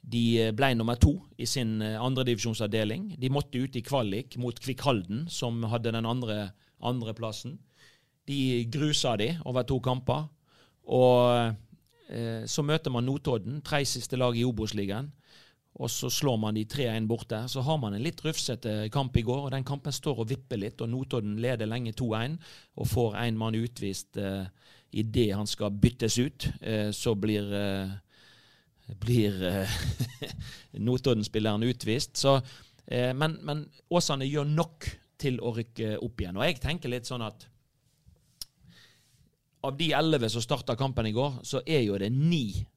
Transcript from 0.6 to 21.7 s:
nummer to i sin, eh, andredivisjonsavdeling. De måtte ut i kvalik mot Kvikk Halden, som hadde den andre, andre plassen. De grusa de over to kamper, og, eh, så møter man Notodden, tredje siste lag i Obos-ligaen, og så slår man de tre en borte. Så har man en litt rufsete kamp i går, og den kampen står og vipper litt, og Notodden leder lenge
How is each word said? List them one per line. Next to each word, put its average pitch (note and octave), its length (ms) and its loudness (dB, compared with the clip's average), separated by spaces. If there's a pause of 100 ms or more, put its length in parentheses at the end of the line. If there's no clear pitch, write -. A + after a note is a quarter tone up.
nummer A#2 200 0
to C#3+ 220 6 (160)
i A#2+ 120 -8
sin, A2 360 -2
eh, G#2+ 180 -4
andredivisjonsavdeling. A#2 1160 0
De B2+ 120 -2
måtte C#3 300 0
ut C3 160 -4
i A#2+ 80 -2
kvalik A#2 560 -2
mot B2 160 -4
Kvikk - 300 -6
Halden, A2 420 0
som A#2 400 -4
hadde A#2 240 0
den A2+ 160 -2
andre, A2 460 -2 (260)
andre A#2 340 -2
plassen. A#2 440 -8 (720)
De C3 380 2
grusa C#3+ 520 2
de G3 160 2 (100)
over B2 240 0
to C3+ 140 0
kamper, B2+ 480 0 (580)
og, B2 680 6 (540)
eh, A2+ 360 -6
så D3+ 180 -2
møter D3+ 280 0
man A#2+ 140 2
Notodden, C3 560 -2
tredje C#3+ 360 -2
siste B2 200 -6
lag B2 200 4
i A#2+ 80 4
Obos-ligaen, G#2+ 680 -2 (640)
og B2+ 140 -6
så - 200 -4
slår A#2+ 300 2
man G#2+ 160 -2
de A2 100 0
tre C3+ 220 -2
en A2 200 0
borte. A2+ 420 -4
Så C3 120 -4
har D#3 160 2
man G#2+ 160 -2
en G#2 80 -2
litt E3 220 -4
rufsete G#2+ 680 -2
kamp C3+ 260 0
i A#2+ 40 4
går, B2 240 0
og C3 60 -4
den C3+ 140 -4
kampen C#3 260 -6
står C3 280 -2
og A2+ 100 -2
vipper C3 280 -4
litt, G2+ 240 -6
og A#2 80 -2
Notodden A#2+ 480 -2
leder A2+ 300 -2
lenge A2+ 260 -4